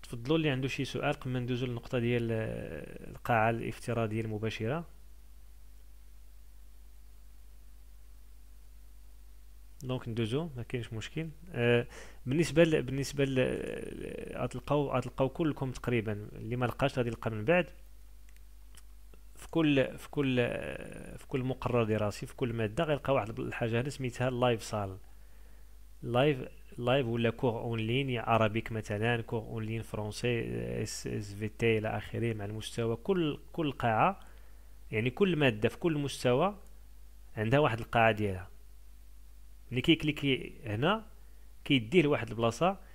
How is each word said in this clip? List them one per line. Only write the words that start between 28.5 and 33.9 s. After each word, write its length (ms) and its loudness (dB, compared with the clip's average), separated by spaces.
مثلًا، 500 0
كور 180 -2
اون 240 -6
لين 180 -4
فرونسي، 600 -2
اس 240 -6
اس 260 -4
في 140 -4
تي 300 4
إلى 100 0
آخره 460 -2
مع 120 -6
المستوى. 500 -2
كل، 440 0
كل 180 0
قاعة، 480 4